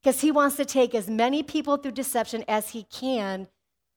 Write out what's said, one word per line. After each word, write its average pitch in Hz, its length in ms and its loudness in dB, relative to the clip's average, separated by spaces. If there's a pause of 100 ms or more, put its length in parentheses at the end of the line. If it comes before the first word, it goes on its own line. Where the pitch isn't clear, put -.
'Cause 262 160 4
he 311 100 4
wants 285 280 4
to 285 80 0
take 254 280 2
as 214 160 -2
many 240 320 2
people 294 360 -2
through 277 160 -6
deception 226 560 -4
as 214 220 0
he 226 120 -10
can 196 640 -4 (500)